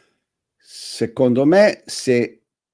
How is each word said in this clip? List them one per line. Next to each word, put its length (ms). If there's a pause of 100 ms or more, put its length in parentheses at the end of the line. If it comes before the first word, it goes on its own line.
(580)
Secondo 880
me, 400
se, 560 (320)